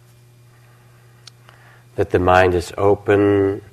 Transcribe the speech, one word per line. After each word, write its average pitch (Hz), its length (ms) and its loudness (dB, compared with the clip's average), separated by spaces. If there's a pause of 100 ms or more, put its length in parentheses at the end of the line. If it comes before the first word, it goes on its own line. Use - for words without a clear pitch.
(2000)
that 98 140 -4
the 95 100 -2
mind 92 340 2
is 87 240 -6
open 101 840 0 (120)